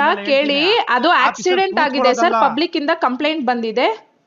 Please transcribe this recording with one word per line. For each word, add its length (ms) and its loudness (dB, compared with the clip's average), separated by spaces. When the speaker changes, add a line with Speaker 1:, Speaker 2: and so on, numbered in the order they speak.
Speaker 1:
ಆಮೇಲೆ 240 0
Speaker 2:
ಕೇಳಿ, 280 0
Speaker 1:
ಹೇಳ್ತೀನಿ. 360 0
Speaker 2:
ಅದು 200 2
Speaker 1:
ಆಫೀಸಲ್ಲಿ 180 2
Speaker 2:
ಆಕ್ಸಿಡೆಂಟ್ 520 0
ಆಗಿದೆ 240 0
ಸರ್, 100 4
Speaker 1:
ಕೂತ್ಕೊಳ್ಳೋದಲ್ಲ. 360 2
Speaker 2:
ಪಬ್ಲಿಕ್ 280 -4
ಇಂದ 160 -4
ಕಂಪ್ಲೇಂಟ್ 520 -2
ಬಂದಿದೆ. 640 -2